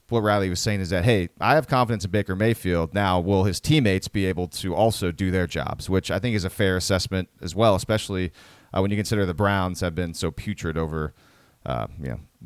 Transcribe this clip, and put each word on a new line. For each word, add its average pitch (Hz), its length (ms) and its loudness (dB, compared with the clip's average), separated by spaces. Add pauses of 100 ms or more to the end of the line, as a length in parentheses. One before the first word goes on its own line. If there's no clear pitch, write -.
what 117 120 2
Riley 104 300 4
was 87 80 -2
saying 104 220 0
is 87 100 -4
that, 90 120 2
hey, 101 260 2 (120)
I 120 140 4
have 151 120 2
confidence 117 380 0
in 87 60 -4
Baker 98 240 0
Mayfield. 92 580 0
Now, 95 260 2
will 95 260 2
his 92 140 -2
teammates 110 480 2
be 98 200 -2
able 90 220 -2
to 90 260 -6
also 98 360 2
do 92 200 -2
their 90 160 2
jobs, 69 420 -6
which 92 220 0
I 92 80 0
think 113 160 -2
is 95 100 -2
a 92 60 -4
fair 95 260 2
assessment 92 500 -2 (140)
as 90 140 -10
well, 107 180 6
especially, 92 580 -2 (400)
uh, 95 120 0
when 101 80 0
you 104 60 0
consider 104 280 0
the 87 80 -2
Browns 95 480 0
have 87 140 -2
been 85 180 -4
so 85 160 -4
putrid 82 480 -6
over, 78 380 -4 (500)
uh, 60 220 -4 (120)
you 67 100 -6
know, 57 100 -8 (260)